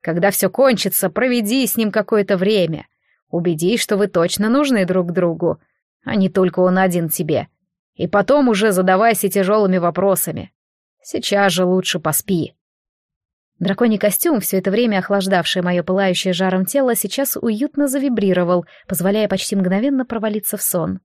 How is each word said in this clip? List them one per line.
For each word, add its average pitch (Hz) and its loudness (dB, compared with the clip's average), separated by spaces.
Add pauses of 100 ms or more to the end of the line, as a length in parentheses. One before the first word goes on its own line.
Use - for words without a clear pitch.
Когда 175 0
всё 190 0
кончится, 214 2
проведи 240 0
с - -4
ним 220 0
какое-то 208 0
время. 185 0 (420)
Убедись, 175 0
что - -2
вы 202 0
точно 185 0
нужны 254 2
друг 180 0
другу, 165 -2 (420)
а - -6
не 190 2
только 185 0
он 185 2
один 175 0
тебе. 156 -2 (460)
И - -6
потом 254 2
уже 214 2
задавайся 190 2
тяжёлыми 196 2
вопросами. 175 -2 (520)
Сейчас 196 0
же 180 0
лучше 180 0
поспи». 160 -4 (1040)
Драконий 202 0
костюм, 214 0
всё 190 -4
это 185 -2
время 220 0
охлаждавший 185 0
моё 175 0
пылающее 185 0
жаром 185 0
тело, 254 0
сейчас 269 -4
уютно 277 -2
завибрировал, 196 0 (220)
позволяя 202 0
почти 196 -4
мгновенно 208 0
провалиться 214 -4
в - -6
сон. 185 -2